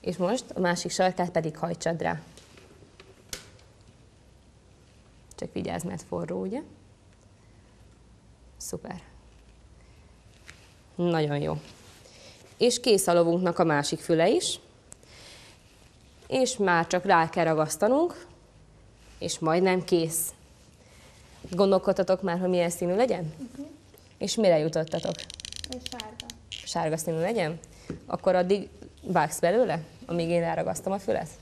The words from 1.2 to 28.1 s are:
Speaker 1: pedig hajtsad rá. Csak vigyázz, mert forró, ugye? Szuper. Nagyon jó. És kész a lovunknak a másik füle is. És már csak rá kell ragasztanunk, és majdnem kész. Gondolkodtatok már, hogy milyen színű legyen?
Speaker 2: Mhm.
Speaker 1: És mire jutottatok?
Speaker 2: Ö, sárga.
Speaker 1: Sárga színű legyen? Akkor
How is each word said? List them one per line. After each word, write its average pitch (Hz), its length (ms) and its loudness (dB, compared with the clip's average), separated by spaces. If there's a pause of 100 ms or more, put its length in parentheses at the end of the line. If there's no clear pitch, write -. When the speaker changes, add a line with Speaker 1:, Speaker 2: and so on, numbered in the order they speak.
Speaker 1:
pedig 160 280 -2
hajtsad 165 440 -2
rá. 165 200 -2 (3250)
Csak - 180 -10
vigyázz, - 300 -6
mert 175 200 -10
forró, 175 380 -8
ugye? 208 200 -8 (2000)
Szuper. - 440 -12 (1900)
Nagyon 160 420 0
jó. 156 240 -4 (960)
És 240 220 4
kész 202 280 4
a 175 60 4
lovunknak 175 460 4
a 180 40 6
másik 151 360 2
füle 165 300 2
is. 339 300 0 (1700)
És 254 300 0
már 175 300 4
csak 180 180 0
rá 170 240 6
kell 170 160 2
ragasztanunk, 208 840 2 (880)
és - 220 -6
majdnem 180 440 2
kész. 165 500 0 (1160)
Gondolkodtatok 190 680 2
már, 180 180 -2
hogy 180 100 0
milyen 175 200 2
színű 175 260 -2
legyen? 180 420 0
Speaker 2:
Mhm. 277 300 -12 (500)
Speaker 1:
És - 180 -4
mire 190 220 6
jutottatok? 160 580 -2 (560)
Speaker 2:
Ö, 254 60 -8 (140)
sárga. 233 340 -14 (240)
Speaker 1:
Sárga 165 480 -4
színű 160 220 -2
legyen? 175 400 -2 (460)
Akkor - 300 0